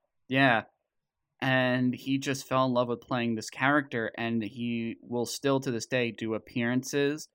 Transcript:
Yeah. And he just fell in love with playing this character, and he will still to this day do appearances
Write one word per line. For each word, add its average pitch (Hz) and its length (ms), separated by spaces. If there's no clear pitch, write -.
Yeah. 127 360
And 127 540
he 135 240
just 135 280
fell 131 200
in 127 60
love 120 160
with 120 120
playing 120 340
this 107 160
character, 135 680
and 117 260
he 117 600
will 120 240
still 135 340
to 135 120
this 113 140
day 120 260
do 110 220
appearances 135 1000